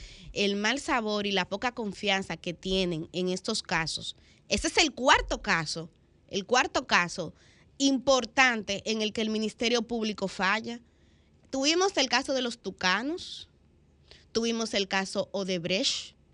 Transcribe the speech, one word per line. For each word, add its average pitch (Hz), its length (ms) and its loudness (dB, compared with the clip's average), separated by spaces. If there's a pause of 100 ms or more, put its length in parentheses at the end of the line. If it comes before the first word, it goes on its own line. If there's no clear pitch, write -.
(320)
el 202 240 0
mal 214 240 0
sabor 214 480 0
y 202 60 -2
la 185 160 2
poca 240 240 -4
confianza 196 640 -2
que 175 160 -6
tienen 175 580 -2
en 180 160 -2
estos 185 360 -4
casos. 160 520 -4 (320)
Ese 220 220 0
es - 80 -2
el 339 160 4
cuarto 285 480 2
caso, 165 480 -2 (400)
el 196 160 -4
cuarto 269 420 2
caso 175 460 2 (440)
importante 254 1080 4
en 220 160 0
el 214 100 -2
que 226 100 -4
el 220 80 0
Ministerio 226 520 0
Público 214 480 -4
falla. 226 500 -2 (680)
Tuvimos 330 480 2
el 269 100 2
caso 269 260 0
de 254 80 0
los 240 180 -4
Tucanos, 202 880 -2 (840)
tuvimos 226 420 -2
el 202 140 0
caso 190 460 -2
Odebrecht, 185 840 -2 (180)